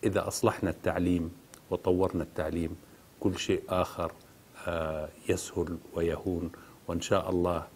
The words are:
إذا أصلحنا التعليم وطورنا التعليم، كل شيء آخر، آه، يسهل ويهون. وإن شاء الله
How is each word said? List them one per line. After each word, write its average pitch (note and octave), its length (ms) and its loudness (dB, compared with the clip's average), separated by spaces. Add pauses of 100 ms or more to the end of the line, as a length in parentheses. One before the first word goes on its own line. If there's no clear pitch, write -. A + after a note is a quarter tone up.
إذا G2 240 2
أصلحنا F#2+ 420 2
التعليم F2 600 0 (380)
وطورنا F2+ 540 2
التعليم، D#2+ 520 -2 (440)
كل F#2 180 2
شيء - 320 0
آخر، F2 420 0 (560)
آه، D#2 420 -2 (200)
يسهل E2+ 480 -2 (160)
ويهون. E2+ 580 0 (360)
وإن E2+ 140 -2
شاء G2 280 2
الله F2 340 2 (120)